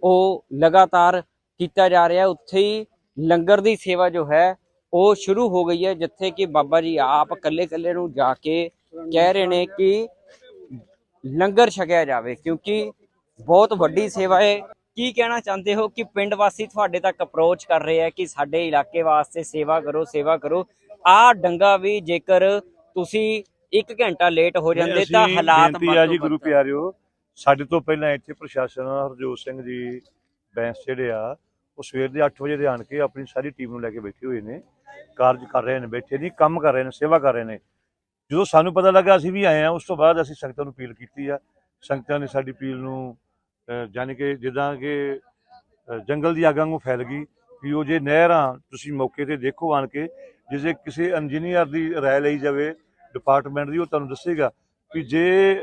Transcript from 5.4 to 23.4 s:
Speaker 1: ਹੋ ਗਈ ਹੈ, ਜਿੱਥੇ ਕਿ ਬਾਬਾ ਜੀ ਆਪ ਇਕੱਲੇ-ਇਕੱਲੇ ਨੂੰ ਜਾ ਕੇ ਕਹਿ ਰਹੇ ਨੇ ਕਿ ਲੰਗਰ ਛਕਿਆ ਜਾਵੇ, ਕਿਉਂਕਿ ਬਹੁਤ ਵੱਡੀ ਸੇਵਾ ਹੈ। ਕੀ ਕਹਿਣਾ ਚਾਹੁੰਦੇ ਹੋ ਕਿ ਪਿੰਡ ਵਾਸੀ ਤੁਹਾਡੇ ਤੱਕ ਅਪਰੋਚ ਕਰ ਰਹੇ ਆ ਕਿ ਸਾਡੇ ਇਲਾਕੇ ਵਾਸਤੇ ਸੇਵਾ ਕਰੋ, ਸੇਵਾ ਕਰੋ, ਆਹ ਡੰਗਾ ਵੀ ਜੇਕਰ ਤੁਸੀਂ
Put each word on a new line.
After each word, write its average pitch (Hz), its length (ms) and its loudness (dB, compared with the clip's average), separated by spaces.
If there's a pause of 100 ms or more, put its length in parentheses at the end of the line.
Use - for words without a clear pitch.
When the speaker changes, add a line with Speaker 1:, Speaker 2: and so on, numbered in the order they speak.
Speaker 1:
ਹੋ 180 160 0
ਗਈ 170 220 0
ਹੈ, 190 80 0
ਜਿੱਥੇ 170 360 -6
ਕਿ 185 160 -4
ਬਾਬਾ 151 340 2
ਜੀ 160 160 -2
ਆਪ 147 360 2
ਇਕੱਲੇ-ਇਕੱਲੇ 165 600 -4
ਨੂੰ 175 200 -6
ਜਾ 131 220 0
ਕੇ 165 360 -4 (420)
ਕਹਿ 170 200 4
ਰਹੇ 190 140 0
ਨੇ 180 200 0
ਕਿ 196 420 0 (1160)
ਲੰਗਰ 196 440 2
ਛਕਿਆ 175 340 0
ਜਾਵੇ, 123 300 -4
ਕਿਉਂਕਿ 208 580 -4 (540)
ਬਹੁਤ 202 260 6
ਵੱਡੀ 175 360 0
ਸੇਵਾ 190 340 2
ਹੈ। 208 160 4 (380)
ਕੀ 240 160 -4
ਕਹਿਣਾ 233 280 -2
ਚਾਹੁੰਦੇ 196 340 -4
ਹੋ 214 140 -2
ਕਿ 233 140 -10
ਪਿੰਡ 202 320 -4
ਵਾਸੀ 208 320 0
ਤੁਹਾਡੇ 190 340 -2
ਤੱਕ 180 220 -2
ਅਪਰੋਚ 170 420 0
ਕਰ 160 180 0
ਰਹੇ 160 200 0
ਆ 165 80 0
ਕਿ 180 160 -6
ਸਾਡੇ 151 420 -4
ਇਲਾਕੇ 151 340 0
ਵਾਸਤੇ 156 400 0
ਸੇਵਾ 156 380 -2
ਕਰੋ, 147 240 -4
ਸੇਵਾ 151 320 -2
ਕਰੋ, - 300 -4 (400)
ਆਹ 226 280 8
ਡੰਗਾ 180 420 2
ਵੀ 202 240 -2
ਜੇਕਰ 185 600 2
ਤੁਸੀਂ 214 840 -6 (300)